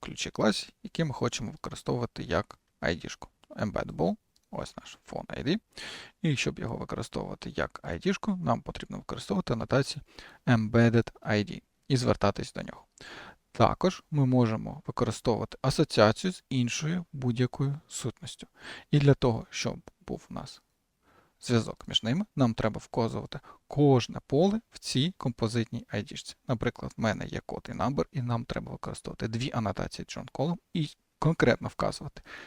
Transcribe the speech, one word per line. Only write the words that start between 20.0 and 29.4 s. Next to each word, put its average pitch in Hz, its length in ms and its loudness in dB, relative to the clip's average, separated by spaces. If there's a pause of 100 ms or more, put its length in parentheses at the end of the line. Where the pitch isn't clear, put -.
був - 240 -8
у - 40 -10
нас - 280 -12 (800)
зв'язок - 480 0
між - 140 2
ними, 143 240 0 (100)
нам 120 180 4
треба 107 240 0
вказувати 117 640 -4 (280)
кожне 139 580 6
поле 196 340 4 (100)
в - 80 -20
цій 143 380 0
композитній 117 760 -2
I 107 200 -6
D-шці. - 240 -14 (120)
Наприклад, 123 480 -4
в - 40 -10
мене 107 260 0
є - 200 -6
код - 220 -8
і - 40 -10
number, 104 400 0
і 131 100 -2
нам 120 220 -2
треба - 280 -6
використовувати - 560 -8
дві 117 260 -4